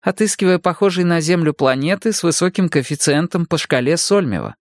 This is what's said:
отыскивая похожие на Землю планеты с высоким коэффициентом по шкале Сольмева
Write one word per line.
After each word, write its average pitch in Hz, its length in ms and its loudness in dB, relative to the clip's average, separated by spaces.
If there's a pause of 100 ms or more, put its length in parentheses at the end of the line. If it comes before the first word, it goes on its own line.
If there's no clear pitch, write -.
отыскивая 190 560 0
похожие 180 480 0
на 170 160 2
Землю 160 320 0
планеты 147 600 0
с - 100 -6
высоким 170 460 0
коэффициентом 151 760 0
по 160 120 -2
шкале 143 400 0
Сольмева 113 580 -2 (120)